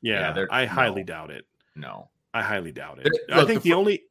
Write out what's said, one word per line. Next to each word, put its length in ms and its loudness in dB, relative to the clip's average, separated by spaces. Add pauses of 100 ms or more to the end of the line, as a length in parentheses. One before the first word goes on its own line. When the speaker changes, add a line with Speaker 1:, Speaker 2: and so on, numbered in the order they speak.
Speaker 1:
Yeah, 180 0
Speaker 2:
Yeah, 120 -2
they're, 200 -2
Speaker 1:
I 140 2
highly 360 0
Speaker 2:
no. 40 -12
Speaker 1:
doubt 240 -12
it. 160 -16 (300)
Speaker 2:
No. 320 -14 (240)
Speaker 1:
I 100 -2
highly 300 -4
doubt 260 -14
it. 60 -6 (240)
Speaker 2:
They're, 80 -2
Speaker 1:
I 40 10
Speaker 2:
look, 80 6
Speaker 1:
think 140 2
Speaker 2:
the 80 2
Speaker 1:
the 40 6
Speaker 2:
fir- 40 4
Speaker 1:
only, 320 2